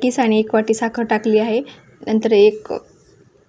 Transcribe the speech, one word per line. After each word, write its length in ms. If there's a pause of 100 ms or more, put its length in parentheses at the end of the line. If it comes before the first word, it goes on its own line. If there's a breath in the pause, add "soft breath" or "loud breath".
किस 180
आणि 200
एक 140
वाटी 200
साखर 300
टाकली 360
आहे. 220 (460 loud breath)
नंतर 240
एक 420 (760)